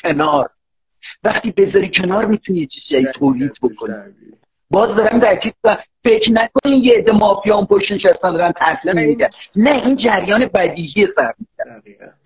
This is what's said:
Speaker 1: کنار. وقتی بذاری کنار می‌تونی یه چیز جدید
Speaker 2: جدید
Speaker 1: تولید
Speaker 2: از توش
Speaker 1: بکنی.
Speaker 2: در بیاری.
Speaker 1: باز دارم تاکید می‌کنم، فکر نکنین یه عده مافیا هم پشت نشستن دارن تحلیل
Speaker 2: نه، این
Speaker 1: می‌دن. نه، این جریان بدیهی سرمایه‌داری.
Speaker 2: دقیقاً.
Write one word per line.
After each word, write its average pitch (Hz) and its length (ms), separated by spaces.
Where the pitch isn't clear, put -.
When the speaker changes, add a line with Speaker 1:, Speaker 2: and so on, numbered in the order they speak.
Speaker 1:
کنار. 151 460
وقتی 214 280
بذاری 196 460
کنار 185 280
می‌تونی 208 340
یه 151 60
چیز - 240
جدید 131 140
Speaker 2:
جدید 131 160
Speaker 1:
تولید 135 240
Speaker 2:
از 135 180
توش 120 100
Speaker 1:
بکنی. 110 220
Speaker 2:
در 107 80
بیاری. - 360
Speaker 1:
باز 208 240
دارم 220 240
تاکید 220 440
می‌کنم، 202 200
فکر 220 280
نکنین 254 520
یه 240 140
عده 220 160
مافیا 208 440
هم 202 80
پشت 202 260
نشستن 185 420
دارن 170 180
تحلیل 160 440
Speaker 2:
نه، 165 60
این 151 80
Speaker 1:
می‌دن. 139 200
نه، 254 300
این 269 100
جریان 208 600
بدیهی 170 600
سرمایه‌داری. 120 680
Speaker 2:
دقیقاً. 101 300